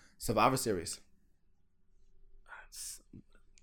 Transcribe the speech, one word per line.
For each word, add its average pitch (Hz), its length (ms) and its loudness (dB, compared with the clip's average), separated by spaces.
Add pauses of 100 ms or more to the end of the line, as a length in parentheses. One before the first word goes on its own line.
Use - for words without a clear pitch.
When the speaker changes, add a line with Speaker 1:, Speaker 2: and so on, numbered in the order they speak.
(180)
Speaker 1:
Survivor 117 380 4
Series. 98 440 -2 (1500)
Speaker 2:
That's - 540 -14 (640)